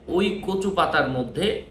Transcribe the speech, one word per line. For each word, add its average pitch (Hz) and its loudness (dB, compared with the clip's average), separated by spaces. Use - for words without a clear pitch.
ওই 190 0
কচু 190 0
পাতার 156 2
মধ্যে 131 -2